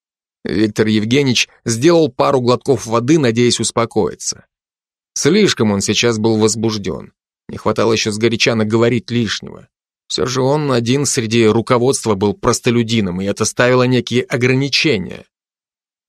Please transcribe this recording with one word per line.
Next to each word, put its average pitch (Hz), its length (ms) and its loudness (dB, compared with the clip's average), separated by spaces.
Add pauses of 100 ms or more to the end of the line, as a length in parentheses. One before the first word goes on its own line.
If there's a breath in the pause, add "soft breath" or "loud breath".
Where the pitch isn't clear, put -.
(480)
Виктор 107 380 0
Евгеньевич 113 640 0 (160 soft breath)
сделал 143 460 2
пару 139 300 0
глотков 120 460 0
воды, 120 320 2
надеясь 120 420 2
успокоиться. - 840 -4 (680)
Слишком 143 580 2
он 101 80 0
сейчас 110 380 0
был 110 200 0
возбужден. 107 760 -2 (360)
Не - 100 -14
хватало 110 340 0
еще 110 200 -2
сгоряча 113 420 0
наговорить 113 560 0
лишнего. - 580 -6 (400)
Все - 180 -2
же 127 160 -2
он 143 280 0
один 123 340 2
среди 117 420 2
руководства 117 680 2
был 98 200 0
простолюдином, 113 840 0
и 98 40 -4
это 101 200 -4
ставило 127 400 2
некие 123 380 0
ограничения. 127 1000 -2 (840)